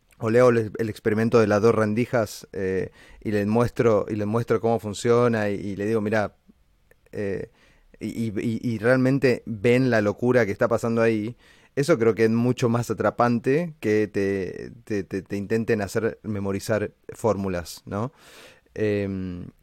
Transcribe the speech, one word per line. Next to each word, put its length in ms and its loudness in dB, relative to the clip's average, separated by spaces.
o 100 -4
le 100 6
hago 100 8
el, 280 2
el 120 -2
experimento 520 2
de 60 4
las 140 4
dos 140 6
rendijas, 760 -2
eh, 380 -4
y 120 -6
le 140 0
muestro, 640 2
y 80 -4
le 100 -2
muestro 360 0
cómo 180 0
funciona 720 0
y, 60 -2
y 200 -6
le 100 -4
digo, 140 0
"Mirá", 380 -2
eh, 400 -6
y, 280 -6
y, 100 -8
y, 260 -4
y 140 -4
realmente 680 2
ven 440 2
la 100 4
locura 460 2
que 80 -2
está 160 0
pasando 320 0
ahí, 340 0
eso 240 2
creo 160 4
que 80 2
es 60 6
mucho 400 2
más 200 -2
atrapante 920 0
que 260 2
te, 640 -4
te, 180 -4
te, 180 -6
te 140 -8
intenten 460 -2
hacer 420 -4
memorizar 680 -4
fórmulas, 720 -4
¿no? 280 -6
Em, 760 -4